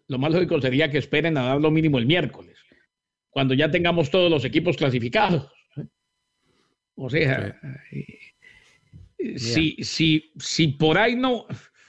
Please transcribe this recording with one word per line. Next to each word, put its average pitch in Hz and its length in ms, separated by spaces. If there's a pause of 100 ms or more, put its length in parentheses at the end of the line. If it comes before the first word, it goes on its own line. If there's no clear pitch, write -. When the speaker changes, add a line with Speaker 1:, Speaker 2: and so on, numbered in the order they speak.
Speaker 1:
lo 127 100
más 147 140
lógico 170 300
sería 131 280
que 143 80
esperen 151 400
a 123 60
dar 135 160
lo 156 100
mínimo 156 300
el 113 60
miércoles, - 520 (720)
cuando 135 240
ya 151 160
tengamos 170 400
todos 180 220
los 135 140
equipos 160 320
clasificados. 139 760 (1400)
O 131 140
sea, 131 500 (300)
Speaker 2:
Sí. 143 160 (1120)
Speaker 1:
eh, 339 200
si, 127 380
Speaker 2:
Ya. 107 80
Speaker 1:
si, 156 540
si 165 320
por 156 280
ahí 233 180
no, 247 300 (420)